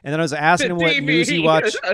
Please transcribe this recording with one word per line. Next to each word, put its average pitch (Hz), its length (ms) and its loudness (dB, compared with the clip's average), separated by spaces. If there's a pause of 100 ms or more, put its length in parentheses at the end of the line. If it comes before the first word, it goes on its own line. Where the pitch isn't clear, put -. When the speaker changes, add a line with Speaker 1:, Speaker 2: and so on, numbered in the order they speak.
Speaker 1:
And 139 100 -6
then 156 60 -2
I 165 40 0
was 143 100 -2
asking 165 360 2
Speaker 2:
The 175 60 -4
Speaker 1:
him 170 60 -4
what 151 220 0
news 156 260 0
he - 80 -2
Speaker 2:
T 165 40 -2
V. 156 60 -2
<laughs> - 0 -
Speaker 1:
watched. 160 300 2 (160)